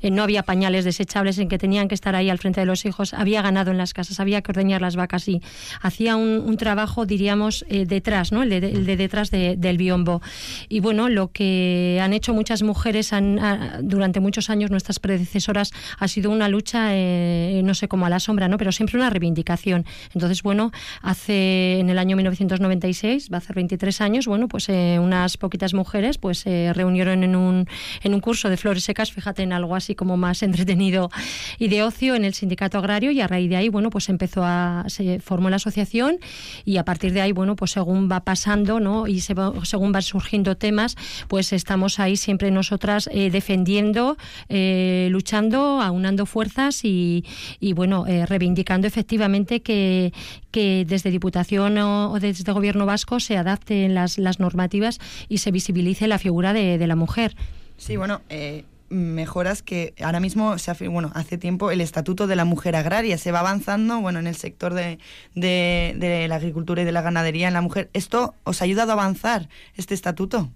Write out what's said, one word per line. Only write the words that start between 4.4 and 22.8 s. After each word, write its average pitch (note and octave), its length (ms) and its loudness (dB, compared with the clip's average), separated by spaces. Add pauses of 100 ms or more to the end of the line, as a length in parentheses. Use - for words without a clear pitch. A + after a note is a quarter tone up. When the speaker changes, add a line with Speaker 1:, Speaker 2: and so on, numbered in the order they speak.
Speaker 1:
que G3+ 100 -6
ordeñar F#3+ 300 2
las F3+ 120 -2
vacas F3+ 340 -2
y F3 140 0 (380)
hacía A3 360 0
un, A3 300 2
un A3 100 2
trabajo, G#3+ 500 0
diríamos, G#3 640 0
eh, G3 180 0
detrás, F#3+ 440 0
¿no? A3 120 2
El B3 80 2
de, F#3 80 2
el G3 280 0
de F#3+ 100 2
detrás G3 340 0
de, F#3 260 2
del F3+ 220 2
biombo. F3+ 440 2 (460)
Y G#3+ 120 0
bueno, A3 280 2
lo G3 240 0
que F3+ 680 2
han F#3+ 100 2
hecho A3 220 0
muchas G#3+ 280 0
mujeres G#3+ 500 0
han, G3+ 260 2
ha, G3+ 440 0
durante F#3+ 380 2
muchos G3+ 300 0
años, G#3 200 2
nuestras F#3+ 280 -2
predecesoras, G3 760 0 (260)
ha G3 100 0
sido G#3 220 0
una G#3+ 180 2
lucha, G#3+ 440 0
eh, F3+ 720 2
no F#3+ 100 4
sé, G3 140 -2
como F#3 180 2
a F3 40 2
la F3+ 100 2
sombra, G3 280 2
¿no? G3 100 2
Pero F#3+ 140 0
siempre A3 260 0
una B3+ 120 4
reivindicación. E3+ 760 0 (280)
Entonces, F3+ 280 0
bueno, G#3 300 2 (300)
hace, F#3 760 2
en F#3 120 4
el F#3 80 4
año F#3+ 180 2
mil F#3+ 80 4
novecientos F#3 360 0
noventa F#3 280 2